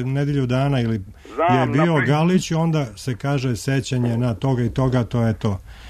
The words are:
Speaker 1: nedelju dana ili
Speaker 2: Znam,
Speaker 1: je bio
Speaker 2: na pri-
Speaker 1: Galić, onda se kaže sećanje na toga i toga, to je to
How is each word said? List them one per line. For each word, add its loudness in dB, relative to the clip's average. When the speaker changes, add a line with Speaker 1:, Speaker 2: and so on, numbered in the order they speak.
Speaker 1:
nedelju 0
dana 0
ili 0
Speaker 2:
Znam, 2
Speaker 1:
je 2
bio 2
Speaker 2:
na 2
pri- 2
Speaker 1:
Galić, 2
onda 0
se -6
kaže -2
sećanje 0
na 0
toga 0
i 0
toga, 2
to 0
je 2
to -2